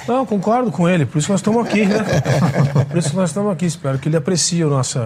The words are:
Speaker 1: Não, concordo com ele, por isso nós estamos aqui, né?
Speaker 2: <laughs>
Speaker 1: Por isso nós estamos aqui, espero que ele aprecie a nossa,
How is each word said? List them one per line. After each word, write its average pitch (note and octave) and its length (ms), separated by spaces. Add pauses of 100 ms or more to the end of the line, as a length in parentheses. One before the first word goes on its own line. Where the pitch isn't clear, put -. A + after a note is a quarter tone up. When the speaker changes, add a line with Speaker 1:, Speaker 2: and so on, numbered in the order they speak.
Speaker 1:
Não, B3+ 180
concordo G#3+ 460
com E3+ 160
ele, F3 180
por C3 120
isso D3+ 120
nós G3 80
estamos A3+ 260
aqui, G#3 220
né? G#3 120 (440)
Speaker 2:
<laughs> C#3+ 480
Speaker 1:
Por E3+ 80
isso D3+ 160
nós F#3 160
estamos G3+ 220
aqui, F3+ 120
espero C#3+ 320
que C3+ 120
ele D#3 80
aprecie E3+ 480
a - 20
nossa, C#3 380